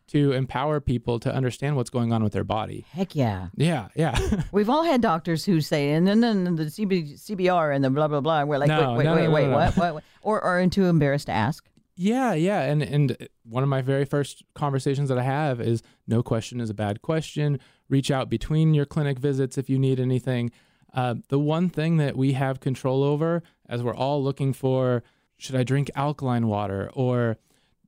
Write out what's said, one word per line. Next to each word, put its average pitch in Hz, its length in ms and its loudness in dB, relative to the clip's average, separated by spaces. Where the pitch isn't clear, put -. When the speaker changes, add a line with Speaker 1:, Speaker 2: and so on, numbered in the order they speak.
Speaker 1:
to 143 260 2
empower 139 460 -2
people 120 420 -2
to 123 120 -2
understand 131 420 -2
what's 127 140 -2
going 117 240 0
on 110 80 2
with 107 120 0
their 95 100 -2
body. 104 480 -6
Speaker 2:
Heck 180 240 -6
yeah. 101 400 -2
Speaker 1:
Yeah, 143 400 0
yeah. 160 520 0
<laughs> - 40 -14
Speaker 2:
We've 208 180 2
all 302 140 2
had 285 180 2
doctors 165 440 0
who 180 140 4
say, 147 340 0
"And 165 120 4
then, 202 140 4
then 190 360 2
the 156 140 -2
C 214 160 -4
B, 170 300 -2
C - 180 -12
B 180 160 0
R 165 220 2
and 139 120 2
the 131 60 2
blah, 147 200 2
blah, 147 100 0
blah." 151 220 0
And 143 80 -2
we're 147 80 0
like, 143 100 2
Speaker 1:
No, 156 240 2
Speaker 2:
"Wait, 120 60 0
wait, - 80 2
Speaker 1:
no, 165 100 2
Speaker 2:
wait, 165 80 4
Speaker 1:
no, 156 80 2
Speaker 2:
wait, 151 140 4
Speaker 1:
no, 135 60 2
no. 127 40 2
Speaker 2:
what, - 220 2
what, 170 180 0
what?" 151 80 -12
Or 208 200 -2
are 180 260 2
too 190 180 2
embarrassed 147 420 2
to - 40 -6
ask. 110 360 -2
Speaker 1:
Yeah, 220 380 0
yeah. 170 280 0
And, 147 220 0
and 135 460 0
one 117 200 -4
of 139 60 0
my 135 120 0
very 135 240 0
first 143 380 -4
conversations 139 560 -2
that 127 80 2
I 123 60 0
have 135 360 0
is, 117 220 0
"No 113 160 2
question 120 380 -4
is 113 100 -4
a 104 60 -6
bad 104 260 -4
question. 151 580 -2
Reach 139 220 0
out 131 180 0
between 156 460 2
your 143 100 2
clinic 143 320 -2
visits 135 400 -2
if 135 100 -6
you 135 120 0
need 131 200 2
anything." 127 520 -2
Uh, 123 220 -2
the 139 100 0
one 160 300 0
thing 165 280 0
that 143 200 0
we 135 160 2
have 135 260 -2
control 135 420 -2
over, 160 420 0
as 120 120 -4
we're 120 140 -2
all 139 260 0
looking 135 300 -2
for, 127 520 0
should - 180 -8
I 127 80 2
drink 135 320 0
alkaline 135 520 -2
water, 98 460 -2
or 123 440 0